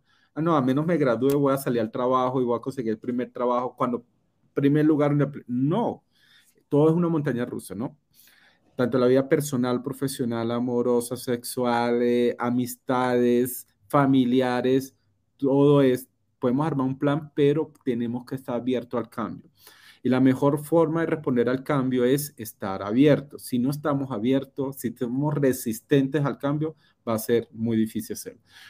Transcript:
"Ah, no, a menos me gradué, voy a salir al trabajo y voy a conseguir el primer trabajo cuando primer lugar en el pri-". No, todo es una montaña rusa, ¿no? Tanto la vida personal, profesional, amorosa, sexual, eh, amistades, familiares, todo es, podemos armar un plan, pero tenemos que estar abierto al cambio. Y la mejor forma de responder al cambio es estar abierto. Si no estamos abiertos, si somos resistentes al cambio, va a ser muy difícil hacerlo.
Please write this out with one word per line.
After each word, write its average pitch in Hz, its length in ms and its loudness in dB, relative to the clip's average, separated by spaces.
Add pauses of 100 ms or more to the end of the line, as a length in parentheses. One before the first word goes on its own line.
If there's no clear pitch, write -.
(340)
"Ah, 151 80 -6
no, 165 120 2
a 147 80 2
menos 131 240 0
me 170 120 2
gradué, 131 360 2
voy 139 200 2
a 139 40 -2
salir 127 220 -2
al 113 100 -4
trabajo 127 520 0
y - 20 -2
voy 117 140 0
a - 20 -10
conseguir 120 320 -6
el 110 60 -6
primer 120 340 -6
trabajo 123 420 -2
cuando 123 300 -2 (500)
primer 143 320 2
lugar 147 260 2
en 143 80 2
el 143 100 0
pri-". - 160 -16
No, 135 580 -2 (640)
todo 147 200 4
es 160 60 4
una 175 140 0
montaña 143 360 -2
rusa, 107 300 -10
¿no? 135 240 -10 (760)
Tanto 123 240 0
la 123 80 4
vida 135 220 4
personal, 127 540 0
profesional, 120 680 -4
amorosa, 120 680 -2
sexual, 120 840 -2
eh, 120 360 2
amistades, 123 1300 0 (200)
familiares, 131 1080 2 (400)
todo 143 460 4
es, 127 260 2 (300)
podemos 131 280 0
armar 135 200 -2
un 135 120 -4
plan, 147 360 -2
pero 147 380 2 (120)
tenemos 120 400 -4
que 135 120 -8
estar 131 200 -8
abierto 123 420 -4
al 113 120 -6
cambio. 101 400 -10 (520)
Y 123 60 -2
la 127 120 2
mejor 143 440 2
forma 165 360 2
de 165 60 0
responder 139 420 0
al 131 160 -2
cambio 127 400 0
es 143 320 0
estar 98 460 -10
abierto. 135 560 2
Si - 200 -6
no 123 120 0
estamos 143 420 -4
abiertos, 135 640 -2
si - 200 -8
somos 135 380 -4
resistentes 139 880 0
al 135 140 -4
cambio, 151 380 -4 (300)
va 117 80 -2
a 110 40 -2
ser 113 340 0
muy 113 240 -2
difícil 110 380 -2
hacerlo. - 260 -14 (300)